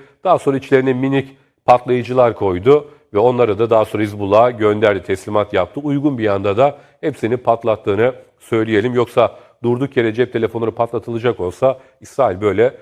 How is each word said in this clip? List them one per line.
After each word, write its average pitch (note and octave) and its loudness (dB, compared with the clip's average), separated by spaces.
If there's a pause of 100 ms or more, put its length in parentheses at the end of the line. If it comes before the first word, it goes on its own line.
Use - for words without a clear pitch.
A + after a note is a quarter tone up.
(240)
Daha E3+ 2
sonra C3+ -2
içlerine C3 2
minik C3+ -4 (280)
patlayıcılar B2 2
koydu G#2+ 2 (260)
ve G2+ 0
onları A#2 2
da A2+ 0
daha A2 2
sonra G#2+ -4
Hizbullah'a G#2 2
gönderdi, G#2+ 0
teslimat G#2 -4
yaptı. F#2+ -4
Uygun C#3+ -2
bir A2 -2
anda G2 -2
da C#3 2 (240)
hepsini B2 -4
patlattığını A2+ -2 (260)
söyleyelim. A2 -2
Yoksa A#2+ 0 (280)
durduk A#2+ -4
yere A2+ 0
cep A#2+ -2
telefonları A2+ -4
patlatılacak A#2 -4
olsa B2 -2 (220)
İsrail G#2 -2
böyle G#2+ 2